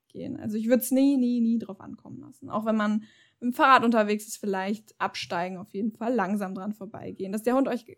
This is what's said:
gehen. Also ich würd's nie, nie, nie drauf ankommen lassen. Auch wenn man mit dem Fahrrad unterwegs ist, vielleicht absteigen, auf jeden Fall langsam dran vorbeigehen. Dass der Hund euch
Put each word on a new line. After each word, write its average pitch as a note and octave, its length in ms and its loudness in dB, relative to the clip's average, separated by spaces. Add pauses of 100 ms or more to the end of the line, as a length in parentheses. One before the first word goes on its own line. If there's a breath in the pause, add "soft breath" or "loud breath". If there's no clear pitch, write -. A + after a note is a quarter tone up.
gehen. - 320 -10
Also G#3+ 180 -6
ich A3+ 120 0
würd's B3 220 4
nie, C4+ 260 4
nie, A#3+ 240 2
nie A3+ 180 2
drauf G3 220 -10
ankommen - 400 -16
lassen. - 280 -18
Auch A3 160 -4
wenn A3 120 2
man G#3+ 260 0 (360 soft breath)
mit B3 120 -4
dem - 20 -2
Fahrrad C4+ 300 6
unterwegs G#3+ 420 2
ist, - 120 -12
vielleicht G3 640 -6
absteigen, F#3 580 -6
auf - 160 -16
jeden G#3+ 180 -4
Fall A#3+ 240 -4
langsam F#3+ 400 -2
dran G3 180 -8
vorbeigehen. F#3+ 580 -12
Dass G#3+ 120 -6
der B3 120 2
Hund C4+ 120 2
euch A#3+ 180 -4 (120)